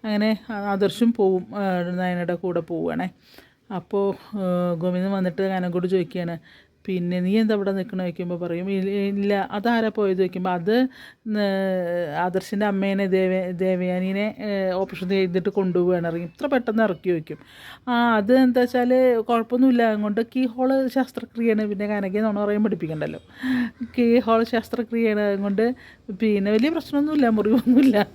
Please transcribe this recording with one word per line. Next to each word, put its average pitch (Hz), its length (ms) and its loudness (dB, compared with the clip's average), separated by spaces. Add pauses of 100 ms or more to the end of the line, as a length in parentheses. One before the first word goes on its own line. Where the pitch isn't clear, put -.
അങ്ങനെ 214 280 0 (380)
ആദർശും 202 440 2
പോവും, 190 320 2 (120)
ഏഹ്, 180 400 -2
നയനയുടെ 175 400 -2
കൂടെ 175 260 -4
പോവുകയാണേ. 165 440 -4 (640)
അപ്പോൾ, 196 340 -2 (300)
ഏഹ്, 180 400 0
ഗോവിന്ദൻ 180 360 -2
വന്നിട്ട് 190 380 -2
കനകോട് 180 380 -2
ചോദിക്കുകയാണ്, 175 480 -2 (460)
"പിന്നെ 180 380 -4
നീ 180 160 0
എന്താ 220 200 2
ഇവിടെ 196 160 -2
നിൽക്കണ?" 185 280 -4
ചോദിക്കുമ്പോൾ 175 400 -6
പറയും, 175 300 -4
"ഇല്ല, 196 220 -2 (180)
ഇല്ല, 202 240 0 (180)
അതാരാ 220 380 0
പോയത്?" 196 280 0
ചോദിക്കുമ്പോൾ 185 360 -2
"അത് 180 200 0 (540)
ന-, 208 160 -2 (760)
ആദർശിൻ്റെ 185 480 -2
അമ്മേനെ 196 420 0
ദേവ-, 185 360 2 (120)
ദേവയാനീനെ, 185 680 0 (140)
ഏഹ്, 196 340 -2
ഓപ്പറേഷൻ 190 360 -4
ചെയ്തിട്ട് 190 420 0
കൊണ്ടുപോവുകയാണ്," 180 560 0
അറിയും. 170 200 -4
"ഇത്ര 285 200 -8
പെട്ടെന്ന് 240 360 0
ഇറക്കി?" 190 260 -2
ചോദിക്കും. 160 300 -4 (440)
"ആ, 247 100 -2 (200)
അത് 214 220 4
എന്താ 254 260 4
വെച്ചാൽ 247 320 2 (280)
കുഴപ്പമൊന്നുമില്ല, 240 680 2
അതുകൊണ്ട് 208 400 0
കീ 254 180 -2
ഹോൾ 254 260 0 (220)
ശസ്ത്രക്രിയയാണ്." 233 720 0
പിന്നെ 208 200 -4
കനകയെ 202 360 -2
നുണ 208 160 0
പറയാൻ 208 240 0
പഠിപ്പിക്കണ്ടല്ലോ. 160 580 -4 (720)
കീ 240 160 2 (120)
ഹോൾ 226 260 2
ശസ്ത്രക്രിയയാണ്, 226 840 -2
അതുകൊണ്ട് 202 380 0 (520)
പിന്നെ 208 340 2
വലിയ 233 200 2
പ്രശ്നമൊന്നുമില്ല, 294 580 0
മുറിവൊന്നുമില്ല. 226 680 4 (200)